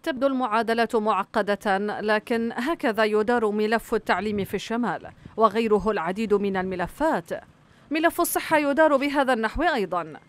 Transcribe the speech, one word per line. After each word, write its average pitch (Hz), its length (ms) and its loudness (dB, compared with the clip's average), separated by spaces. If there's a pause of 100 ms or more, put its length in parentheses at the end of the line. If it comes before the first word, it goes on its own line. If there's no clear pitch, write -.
تبدو 277 240 -2
المعادلة 226 640 0
معقدة، 202 840 0 (240)
لكن 226 540 0
هكذا 240 480 -2
يدار 214 480 2
ملف 214 420 0
التعليم 208 520 -2
في - 80 -10
الشمال، 202 540 -4 (300)
وغيره 214 540 4
العديد 196 420 -2
من 196 240 0
الملفات. 185 720 -2 (640)
ملف 320 300 0
الصحة - 360 0
يدار 294 400 4
بهذا 277 360 2
النحو 220 300 -2
أيضا. 180 500 -2 (160)